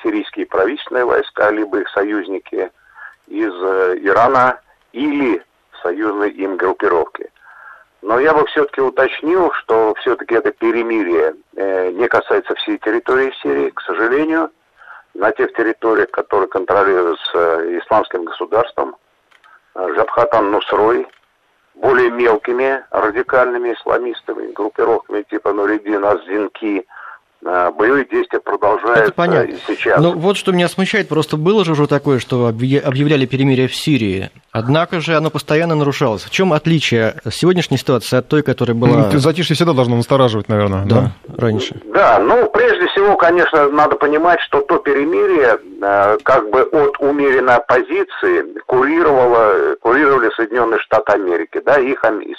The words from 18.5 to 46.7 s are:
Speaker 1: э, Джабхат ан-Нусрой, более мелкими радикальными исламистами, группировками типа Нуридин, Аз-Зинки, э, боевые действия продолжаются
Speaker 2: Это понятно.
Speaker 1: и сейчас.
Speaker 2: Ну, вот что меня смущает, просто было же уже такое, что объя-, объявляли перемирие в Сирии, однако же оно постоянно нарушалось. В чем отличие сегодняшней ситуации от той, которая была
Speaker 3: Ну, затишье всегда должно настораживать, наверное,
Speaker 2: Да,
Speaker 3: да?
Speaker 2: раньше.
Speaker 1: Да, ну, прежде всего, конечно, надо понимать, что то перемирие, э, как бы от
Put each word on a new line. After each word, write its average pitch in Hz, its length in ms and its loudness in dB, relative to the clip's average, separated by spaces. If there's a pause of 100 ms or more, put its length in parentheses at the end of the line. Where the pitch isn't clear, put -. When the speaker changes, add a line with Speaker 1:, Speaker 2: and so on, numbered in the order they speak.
Speaker 1:
э, 92 200 -6
Джабхат 113 380 0
ан-Нусрой, 104 760 0 (680)
более 127 360 2
мелкими 123 800 0
радикальными 120 800 0
исламистами, 113 800 -6
группировками 107 800 -2
типа 104 240 -4
Нуридин, 104 520 -2
Аз-Зинки, 101 800 -4 (600)
э, 87 260 0
боевые 123 340 0
действия 117 340 -2
продолжаются 107 640 0
Speaker 2:
Это 101 80 0
понятно. 170 380 0
Speaker 1:
и - 60 -12 (100)
сейчас. 107 340 0
Speaker 2:
Ну, 170 120 2
вот 180 240 0
что - 140 -2
меня 175 160 2
смущает, 190 400 -2
просто 156 300 -2
было 185 280 2
же 165 60 -2
уже 147 160 2
такое, 139 320 0
что 123 280 0
объя-, 127 340 0
объявляли 143 440 0
перемирие 131 420 2
в - 80 -6
Сирии, 101 540 -2 (220)
однако 151 480 -2
же 160 160 -2
оно 156 140 2
постоянно 156 460 0
нарушалось. 139 480 0
В - 80 -14
чем 185 200 0
отличие 139 640 2 (140)
сегодняшней 165 480 0
ситуации 127 400 0
от 123 100 -2
той, 151 140 2
которая 123 340 0
была 117 360 4
Speaker 3:
Ну, 151 80 2
затишье 156 360 0
всегда 170 180 2
должно 123 220 2
настораживать, 120 540 0
наверное, 101 360 0
Speaker 2:
Да, 123 260 2 (160)
Speaker 3:
да? - 100 -18
Speaker 2:
раньше. - 480 -2
Speaker 1:
Да, 196 340 4
ну, 226 300 2
прежде 415 380 2
всего, - 280 2
конечно, 165 540 2
надо 151 260 2
понимать, 156 460 2
что 143 200 0
то 156 180 0
перемирие, 147 800 2 (200)
э, 101 440 4
как 127 260 2
бы 127 140 4
от 143 360 0